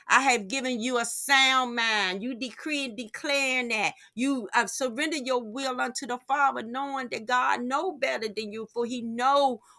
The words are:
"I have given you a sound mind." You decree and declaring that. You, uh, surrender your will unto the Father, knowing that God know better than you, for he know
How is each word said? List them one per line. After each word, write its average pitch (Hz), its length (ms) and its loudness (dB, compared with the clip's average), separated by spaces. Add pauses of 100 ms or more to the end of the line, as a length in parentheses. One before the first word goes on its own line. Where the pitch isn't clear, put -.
"I 254 140 8
have 240 260 2
given 247 320 -2
you 247 160 0
a 233 80 2
sound 262 720 4
mind." 208 460 0
You 254 120 -4
decree 269 520 -4
and 220 100 -10
declaring 254 720 -2
that. 214 240 0 (220)
You, 254 400 0
uh, 247 120 4
surrender 277 520 -2
your 254 240 -2
will 247 360 -6
unto 254 280 -4
the 247 100 -4 (100)
Father, 269 360 2
knowing 262 480 -6
that 233 160 -6
God 247 340 2
know 277 320 -2
better 254 420 -2
than 214 160 -6
you, 220 220 -8
for 240 140 -2
he 240 160 -6
know 247 580 2 (180)